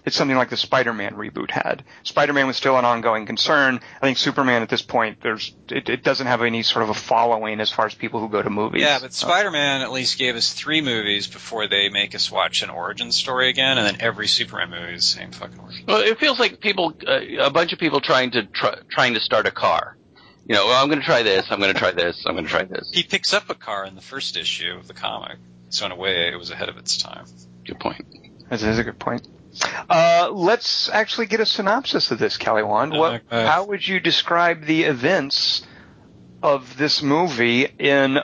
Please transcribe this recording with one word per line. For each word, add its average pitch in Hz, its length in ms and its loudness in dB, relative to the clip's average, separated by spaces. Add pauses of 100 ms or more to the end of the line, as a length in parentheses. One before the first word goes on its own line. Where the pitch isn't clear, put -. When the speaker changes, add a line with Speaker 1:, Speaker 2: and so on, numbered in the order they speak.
Speaker 1:
that 135 80 -4
something 139 240 2
like 123 140 2
the 120 60 -8
Spider-Man 110 580 0
reboot - 360 -8
had. - 340 -4 (180)
Spider-Man 143 440 2
was 127 100 -2
still 135 220 2
an 120 60 2
ongoing 113 420 0
concern. 131 540 2 (200)
I 135 60 2
think 131 120 0
Superman 127 440 2
at 110 60 -4
this 120 140 -2
point, 113 400 -2
there's, 110 320 -4 (160)
it, - 180 -4
it 127 140 -2
doesn't 135 240 0
have 120 160 2
any 117 200 0
sort 117 200 2
of 107 80 0
a 107 40 -2
following 110 680 0
as 107 120 -2
far 110 140 0
as 107 80 -6
people 113 260 -6
who 110 80 -4
go 104 140 0
to 120 80 -2
movies. 107 320 -2
Speaker 2:
Yeah, 147 180 2
but 127 120 -14
Speaker 1:
So - 140 -4
Speaker 2:
Spider-Man 151 560 0
at 120 100 -6
least 127 260 -2
gave 127 180 0
us 113 160 0
three 156 280 -2
movies 104 460 -2
before 104 420 -6
they 98 200 2
make 101 260 -2
us 101 160 -4
watch 92 320 0
an 98 80 -6
origin 107 420 -8
story 127 360 0
again, 135 300 2
and 107 80 2
then 98 140 -10
every 104 280 -4
Superman 95 420 -2
movie 87 240 -10
is 87 200 0
the 95 60 -12
same 92 120 -14
fucking - 280 -14
origin. - 260 -16
Speaker 3:
Well, 214 140 2
it 220 180 2
feels 277 200 2
like 226 220 0
people, 190 340 -2 (120)
uh, 135 140 2 (200)
a 135 100 4
bunch 165 220 2
of 180 60 -8
people 139 220 2
trying 127 320 2
to 113 140 0
try, - 320 -2 (120)
trying 127 240 2
to 107 60 0
start 107 260 2
a 95 40 0
car. - 460 0 (520)
You 113 60 2
know, 101 120 4
"Well, 123 140 6
I'm 139 80 4
gonna 147 140 0
try 131 220 4
this, 95 260 4
I'm 101 80 0
gonna 98 160 2
try 92 160 2
this, 87 340 -2
I'm 82 120 -2
gonna 82 100 -4
try 82 180 0
this." - 280 -12
Speaker 2:
He 175 100 0
picks - 320 -2
up 202 160 -2
a - 40 -6
car 101 300 -8
in 95 120 -14
the 90 40 -20
first - 360 -10
issue 82 420 -4
of 90 80 -20
the - 80 -18
comic, 107 440 -8 (420)
went 98 120 -4
away, 90 400 0
it 76 40 -8
was 87 140 -12
ahead 95 180 -8
of 90 80 -10
its - 200 -4
time. 50 280 -8 (400)
Speaker 3:
Good - 160 -12
point. - 240 -6 (460)
Speaker 1:
That 113 120 -4
is 110 160 2
a 117 60 0
good - 140 -10
point. 123 280 -6 (600)
Uh, 170 440 6
let's 202 580 0
actually 220 360 0
get 214 140 0
a 214 60 0
synopsis 202 640 0
of 113 80 -2
this, 113 180 0
Kelly 107 260 2
Wand. 107 300 0
What, 151 300 0 (100)
Speaker 2:
Okay. 117 140 2
Speaker 1:
how 170 180 4
would 202 220 -4
you 185 140 0
describe 170 640 2
the 160 200 2
events 143 800 0 (800)
of 131 340 0
this 143 260 2
movie 135 600 4 (140)
in 139 460 4